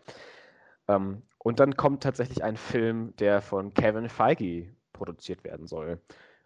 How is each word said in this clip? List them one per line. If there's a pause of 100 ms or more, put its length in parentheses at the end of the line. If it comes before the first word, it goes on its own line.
(880)
Ähm, (160)
und
dann
kommt
tatsächlich
ein
Film,
der
von
Kevin
Feige (180)
produziert
werden
soll, (460)